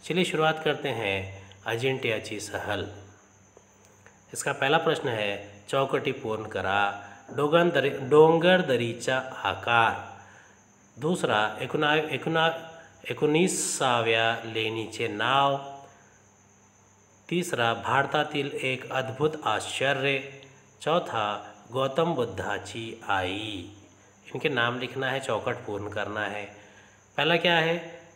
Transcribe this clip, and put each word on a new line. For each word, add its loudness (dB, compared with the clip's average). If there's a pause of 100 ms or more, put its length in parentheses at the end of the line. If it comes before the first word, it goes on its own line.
चलिए 2
शुरुआत 2 (100)
करते 0
हैं -4 (240)
अजिंठ्याची -2
सहल। -6 (1500)
इसका -4
पहला 2
प्रश्न 0
है, -2 (320)
"चौकटी 0
पूर्ण -6
करा, -2 (360)
डोंगर 4
दरी-, 0
डोंगर 8
दरीचा 0 (260)
आकार।" 2 (840)
दूसरा, 0
एकोणा-, 0
एकोणा-, 2 (600)
एकोणीसाव्या 2
लेणीचे -4
नाव। 2 (1700)
तीसरा, 0
भारतातील 0
एक -4
अद्भुत 0 (140)
आश्चर्य। 0 (640)
चौथा, -2 (200)
गौतम 0
बुद्धाची -6
आई। -2 (580)
इनके -6
नाम 0
लिखना -4
है, -2
चौकट -2
पूर्ण -8
करना -4
है। -8 (720)
पहला 2
क्या 4
है? 2 (380)